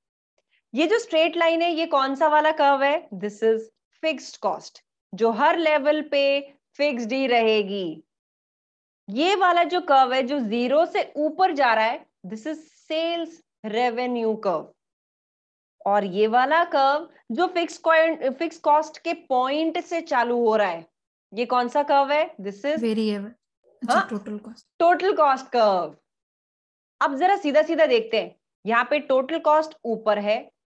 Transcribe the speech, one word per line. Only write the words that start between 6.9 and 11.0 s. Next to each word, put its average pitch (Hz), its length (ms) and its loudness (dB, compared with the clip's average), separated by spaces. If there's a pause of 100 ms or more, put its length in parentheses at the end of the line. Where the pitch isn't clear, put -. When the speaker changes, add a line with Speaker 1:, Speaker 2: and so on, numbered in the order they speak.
Speaker 1:
ही 269 140 -2
रहेगी। 202 760 0 (1040)
ये 320 260 0
वाला 349 280 2
जो 349 180 -2
कर्व 269 320 4
है, 262 100 0
जो 277 160 -4
ज़ीरो 247 460 0
से - 300 -4